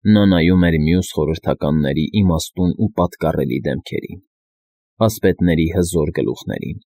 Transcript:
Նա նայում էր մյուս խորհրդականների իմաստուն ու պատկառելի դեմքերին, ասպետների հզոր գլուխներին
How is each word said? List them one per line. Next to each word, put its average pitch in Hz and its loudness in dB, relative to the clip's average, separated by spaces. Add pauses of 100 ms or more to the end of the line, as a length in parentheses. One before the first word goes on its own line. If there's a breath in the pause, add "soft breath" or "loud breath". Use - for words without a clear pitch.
Նա 104 6
նայում 90 4
էր 85 2
մյուս 82 0
խորհրդականների 76 -2
իմաստուն 90 0
ու - -2
պատկառելի 76 -2
դեմքերին, - -8 (760)
ասպետների 87 2
հզոր 85 0
գլուխներին - -6 (100)